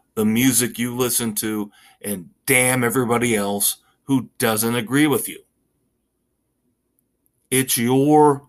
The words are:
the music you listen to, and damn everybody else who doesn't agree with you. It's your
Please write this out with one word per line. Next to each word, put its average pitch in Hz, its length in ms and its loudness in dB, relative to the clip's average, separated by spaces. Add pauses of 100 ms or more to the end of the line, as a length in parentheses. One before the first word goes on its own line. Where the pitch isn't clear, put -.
(160)
the 110 80 -2
music 117 540 2
you 120 180 -4
listen 120 380 -2
to, 107 380 -4 (280)
and 95 300 -10 (160)
damn 127 380 0
everybody 117 520 0
else 101 420 -4 (260)
who 131 340 -2
doesn't 113 380 -2
agree 127 320 0
with 123 200 -2
you. - 160 -16 (2000)
It's 131 300 0
your 139 680 4